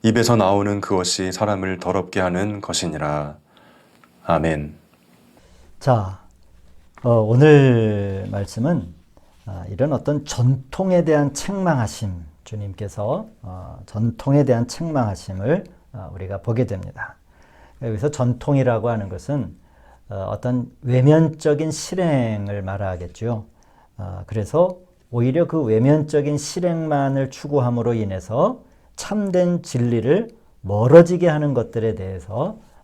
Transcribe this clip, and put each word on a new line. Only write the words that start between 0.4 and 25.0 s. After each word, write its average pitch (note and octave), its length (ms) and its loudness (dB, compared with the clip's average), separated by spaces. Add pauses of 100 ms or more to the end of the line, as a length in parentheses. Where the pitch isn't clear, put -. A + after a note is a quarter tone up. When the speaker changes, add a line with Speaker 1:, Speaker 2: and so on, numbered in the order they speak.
Speaker 1:
그것이 F#2 520 -2
사람을 F#2+ 460 -2
더럽게 F#2 420 -4
하는 F#2+ 400 -2
것이니라." D2+ 760 -6 (880)
아멘. D2+ 540 -2 (1040)
Speaker 2:
자, G2+ 400 0 (840)
어, B2 80 2
오늘 A2+ 1200 6
말씀은, G#2 640 -4 (520)
아, F#2 220 -10
이런 C#3 240 -2
어떤 D3 320 -2
전통에 E3+ 800 0
대한 D3 300 2
책망하심, C#3 800 -2 (320)
주님께서, G#2 840 -6 (160)
어, F2+ 440 -16
전통에 A#2+ 580 2
대한 A#2+ 240 2
책망하심을, B2 960 -4 (300)
어, F#2+ 200 -14
우리가 F#2+ 280 -10
보게 A#2 240 -2
됩니다. F#2 500 -10 (680)
여기서 A2+ 300 -4
전통이라고 B2 800 0
하는 G#2+ 180 -4
것은, F#2 480 -6 (520)
어, G2 200 -8
어떤 B2 420 -4 (120)
외면적인 D3+ 880 4
실행을 A2+ 880 -2
말하겠죠. G2 840 -6 (500)
어, F#2+ 300 -10
그래서 D#3+ 500 0 (340)